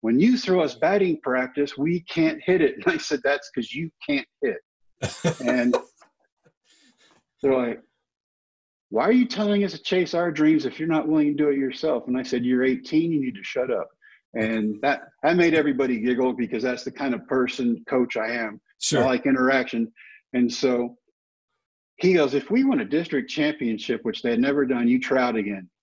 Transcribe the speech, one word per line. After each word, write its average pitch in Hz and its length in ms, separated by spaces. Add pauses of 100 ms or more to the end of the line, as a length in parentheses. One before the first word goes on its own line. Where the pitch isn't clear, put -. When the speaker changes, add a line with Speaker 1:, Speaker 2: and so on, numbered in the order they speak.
Speaker 1:
When 117 180
you 240 180
throw 185 240
us 143 140
batting 180 460
practice, 127 540
we 165 260
can't 160 420
hit 180 180
it." 139 140
<laughs> - 100
And - 80
I - 40
said, - 260
"That's 143 260
'cause 120 240
you 160 160 (180)
can't 143 200 (160)
hit." 117 140 (880)
And 123 320
Speaker 2:
<laughs> - 1700
Speaker 1:
they're 135 160
like, 120 240 (1080)
"Why 110 140
are 196 80
you 247 160
telling 202 360
us 190 100
to - 80
chase 180 320
our 170 180
dreams 151 340
if - 140
you're 160 80
not 156 200
willing 151 280
to 147 80
do 147 60
it 139 80
yourself?" 135 500
And 127 100
I 131 60
said, 123 220
"You're 127 180
eighteen, 156 480
you 147 100
need 127 140
to 98 80
shut 127 280
up." 92 180 (440)
And 110 480
that, 139 200 (220)
that 170 140
made 170 180
everybody 135 440
giggle, 123 340
because 117 280
that's 123 220
the - 80
kind 135 240
of - 120
person, 123 640
coach 123 280
I 110 160
am. 110 260 (200)
Speaker 2:
Sure. 139 220
Speaker 1:
I 127 60
like 127 180
interaction. 127 680 (420)
And 123 180
so 120 460 (1000)
he 185 160
goes, 143 200
"If 139 180
we 254 120
win 254 180
a 104 40
district 147 440
championship," 127 760
which 110 180
they 120 100
had 113 80
never 139 260
done, 123 220
"you 127 120
try 131 220
out 120 140
again." 98 340 (140)